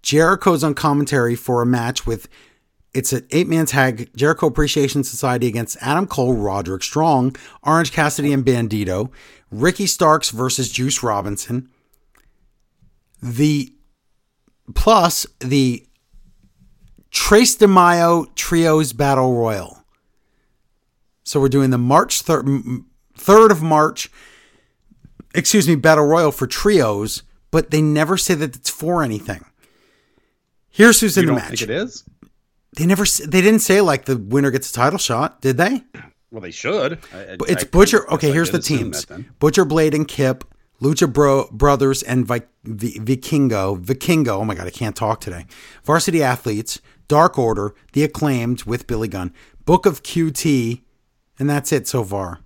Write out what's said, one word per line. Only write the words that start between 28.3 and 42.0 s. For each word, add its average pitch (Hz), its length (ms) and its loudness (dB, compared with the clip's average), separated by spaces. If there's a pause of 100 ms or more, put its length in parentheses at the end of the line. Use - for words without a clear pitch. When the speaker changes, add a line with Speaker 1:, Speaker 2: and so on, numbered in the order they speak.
Speaker 1:
that 147 200 -6
it's - 160 -10
for 165 320 -4
anything. 107 420 -6 (1300)
Here's 220 300 6
who's 208 180 0
in 185 60 4
Speaker 2:
You - 20 2
Speaker 1:
the 147 60 2
Speaker 2:
don't 123 180 -2
Speaker 1:
match. 113 80 -8
Speaker 2:
think - 40 -6
it 107 80 -8
is? 190 340 -8 (720)
Speaker 1:
They 160 100 0
never 190 160 2
s-, - 240 0
they 180 140 2
didn't 208 200 6
say, 196 200 4
like, 156 240 2
the 131 120 -2
winner 123 360 0
gets 131 180 -4
a - 20 -12
title 147 260 0
shot, 127 420 -4
did 131 160 0
they? 208 260 0 (480)
Speaker 2:
Well, 113 100 -16
they 90 120 -16
should. 143 480 -6 (120)
I, 92 200 -18
I, 95 40 -16
Speaker 1:
But - 140 -6
it's - 140 -2
Speaker 2:
I, - 20 -10
Speaker 1:
Butcher. 202 360 4
Speaker 2:
I - 20 -12
guess - 100 -6
Speaker 1:
Okay, 151 160 0
Speaker 2:
I - 20 0
Speaker 1:
here's 165 180 0
Speaker 2:
did - 40 -4
Speaker 1:
the 170 60 0
Speaker 2:
assume 147 180 -2
Speaker 1:
teams. 98 260 -6
Speaker 2:
that - 40 -20
then. - 220 -18 (100)
Speaker 1:
Butcher 175 240 4
Blade 156 300 0
and 151 120 -2
Kip, 131 380 -2 (360)
Lucha 139 320 0
Bro-, 139 380 2
Brothers 135 540 2